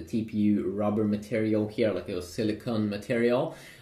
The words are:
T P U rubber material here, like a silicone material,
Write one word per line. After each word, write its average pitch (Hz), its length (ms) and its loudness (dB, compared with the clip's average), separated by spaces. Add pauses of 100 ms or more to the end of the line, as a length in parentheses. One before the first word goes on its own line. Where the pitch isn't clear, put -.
T 110 160 -2
P 110 140 -6
U 104 340 4
rubber 104 320 0
material 107 640 0
here, - 240 2
like - 180 -4
a 90 120 -4
silicone 107 680 -2
material, 120 680 0 (260)